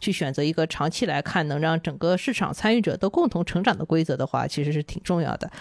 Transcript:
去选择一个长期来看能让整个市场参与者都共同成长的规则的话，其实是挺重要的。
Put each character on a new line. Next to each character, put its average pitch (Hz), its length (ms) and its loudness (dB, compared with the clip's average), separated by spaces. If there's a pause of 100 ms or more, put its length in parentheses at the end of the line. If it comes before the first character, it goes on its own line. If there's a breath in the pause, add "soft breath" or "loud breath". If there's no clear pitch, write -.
去 - 100 0
选 147 220 -2
择 147 100 0
一 151 80 2
个 160 160 2
长 160 240 -2
期 - 140 -2
来 143 160 0
看 160 260 0
能 147 140 -2
让 160 200 2
整 156 180 -4
个 175 180 2
市 247 160 -2
场 - 220 -2
参 220 200 2
与 240 60 6
者 175 160 0
都 196 140 0
共 339 180 4
同 175 160 0
成 - 180 0
长 233 140 2
的 156 80 -4
规 165 180 2
则 151 140 0
的 131 100 -2
话， 127 200 -2
其 143 180 -4
实 147 80 0
是 151 100 0
挺 - 200 -10
重 175 180 0
要 - 160 -2
的。 - 140 -8 (100)